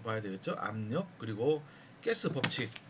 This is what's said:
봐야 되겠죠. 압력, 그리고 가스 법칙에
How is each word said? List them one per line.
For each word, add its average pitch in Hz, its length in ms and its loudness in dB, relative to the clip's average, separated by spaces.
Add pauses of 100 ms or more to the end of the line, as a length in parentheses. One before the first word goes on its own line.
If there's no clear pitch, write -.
봐야 110 180 0
되겠죠. 98 360 -2
압력, 110 600 -2
그리고 120 460 2 (400)
가스 220 260 4
법칙에 123 400 2 (200)